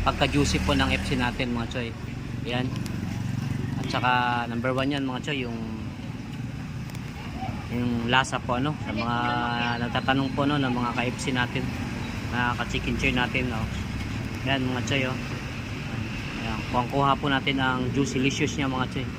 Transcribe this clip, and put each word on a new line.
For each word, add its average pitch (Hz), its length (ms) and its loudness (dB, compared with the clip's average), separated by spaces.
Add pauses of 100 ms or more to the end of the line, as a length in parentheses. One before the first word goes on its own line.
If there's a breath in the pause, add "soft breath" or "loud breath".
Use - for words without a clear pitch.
pagka-juicy 139 640 4
po 143 80 6
ng 135 160 4
F 131 160 0
C 143 80 2
natin 123 400 0
mga 117 160 -2
Choy. 120 160 -2 (560)
Ayan. 123 240 0 (1120)
At - 80 -2
saka 123 220 2 (420)
number 127 240 0
one 135 160 2
yan 139 160 0
mga 127 160 -4
Choy, 135 240 -2
yung, 113 80 -4 (2250)
yung 120 400 0
lasa 131 240 4
po, 123 240 0
ano, 151 240 0
sa 110 80 -4
mga 117 240 0 (640)
nagtatanong 131 560 2
po, 143 80 4
no, 143 160 4
ng 135 80 2
mga 123 240 2
ka-F 123 240 0
C - 160 -2
natin, 123 320 0 (720)
mga 123 240 2
ka-Chicken 120 400 0
Choy 131 160 4
natin, 123 320 2
no. 113 160 0 (800)
Ayan 131 240 2
mga 123 160 0
Choy, 131 240 2
oh. 127 80 -2 (1300)
Ayan, 113 480 0
kuha 139 240 4
po 143 160 0
natin 135 320 2
ang 127 320 2
Juicy 135 240 0
Licious 139 400 0
niya 135 80 2
mga 127 240 0
Choy. 127 160 -4 (100)